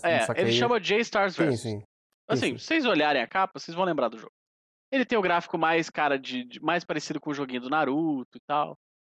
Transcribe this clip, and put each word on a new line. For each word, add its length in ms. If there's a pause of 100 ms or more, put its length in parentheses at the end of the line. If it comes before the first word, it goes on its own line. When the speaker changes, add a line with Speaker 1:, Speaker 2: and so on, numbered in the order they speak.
Speaker 1:
É, 220
Speaker 2:
Só 80
que 80
Speaker 1:
ele 80
Speaker 2:
aí 60
Speaker 1:
chama 260
J-Stars 540
Speaker 2:
Sim, 80
Speaker 1:
versus. 180
Speaker 2:
sim. 180
Sim, 60 (440)
Speaker 1:
Assim, 220
Speaker 2:
sim. 60
Speaker 1:
se 80
vocês 200
olharem 360
a 60
capa, 320
vocês 160
vão 100
lembrar 240
do 80
jogo. 160 (580)
Ele 140
tem 120
o 40
gráfico 360
mais 320
cara 300
de, 240
de, 180
mais 220
parecido 380
com 80
o 40
joguinho 280
do 80
Naruto 680
e 80
tal. 300 (300)